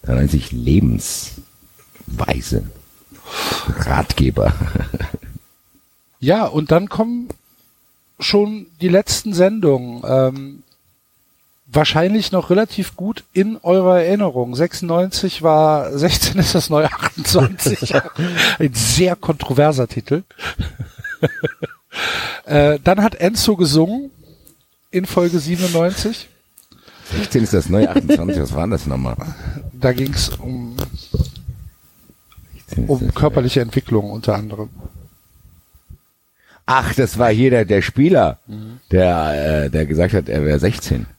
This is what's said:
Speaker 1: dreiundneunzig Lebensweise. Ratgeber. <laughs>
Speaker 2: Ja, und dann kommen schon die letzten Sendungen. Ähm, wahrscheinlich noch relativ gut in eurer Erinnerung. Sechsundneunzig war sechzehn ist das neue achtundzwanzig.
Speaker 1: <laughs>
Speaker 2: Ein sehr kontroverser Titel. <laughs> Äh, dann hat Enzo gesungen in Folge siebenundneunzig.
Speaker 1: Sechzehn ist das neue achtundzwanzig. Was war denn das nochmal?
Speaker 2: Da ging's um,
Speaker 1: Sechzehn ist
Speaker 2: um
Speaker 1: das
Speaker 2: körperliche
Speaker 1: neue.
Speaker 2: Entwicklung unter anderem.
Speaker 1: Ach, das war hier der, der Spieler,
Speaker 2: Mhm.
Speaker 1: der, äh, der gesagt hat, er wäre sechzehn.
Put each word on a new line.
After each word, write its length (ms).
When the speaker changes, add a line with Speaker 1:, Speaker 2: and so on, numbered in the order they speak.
Speaker 1:
dreiundneunzig 500
Lebensweise. 2000
Ratgeber. 800
<laughs> 40
Speaker 2:
Ja, 220
und 240
dann 180
kommen 420
schon 460
die 60
letzten 480
Sendungen. 720
Ähm, 560
wahrscheinlich 640
noch 180
relativ 460
gut 380
in 280
eurer 440
Erinnerung. 500
Sechsundneunzig 880
war 560
sechzehn 400
ist 160
das 160
neue 220
achtundzwanzig. 1000
Speaker 1:
<laughs> 340
Speaker 2:
Ein 120
sehr 440
kontroverser 720
Titel. 400
<laughs> 40
Äh, 360
dann 200
hat 140
Enzo 400
gesungen 540
in 160
Folge 320
siebenundneunzig. 880
Speaker 1:
Sechzehn 320
ist 80
das 160
neue 220
achtundzwanzig. 520
Was 120
war 80
denn 80
das 160
nochmal? 280
Speaker 2:
Da 200
ging's 460
um, 360
Speaker 1:
Sechzehn 300
ist 60
Speaker 2:
um 160
Speaker 1:
das 80
Speaker 2:
körperliche 460
Speaker 1:
neue. 60
Speaker 2:
Entwicklung 440
unter 240
anderem. 360
Speaker 1:
Ach, 300
das 240
war 120
hier 200
der, 160
der 160
Spieler, 640
Speaker 2:
Mhm. 320
Speaker 1:
der, 720
äh, 60
der 140
gesagt 300
hat, 160
er 140
wäre 140
sechzehn. 460